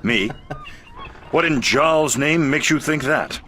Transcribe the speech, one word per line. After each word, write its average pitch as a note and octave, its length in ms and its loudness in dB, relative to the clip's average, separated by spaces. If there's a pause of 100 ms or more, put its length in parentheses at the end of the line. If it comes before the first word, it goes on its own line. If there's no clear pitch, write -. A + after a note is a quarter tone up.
Me? G#2+ 260 2 (1000)
What E3 140 2
in D#3 160 2
Jarl's D3+ 560 2
name D3+ 320 2
makes C#3+ 200 0
you D3+ 100 2
think D3+ 240 -2
that? C#3 440 -2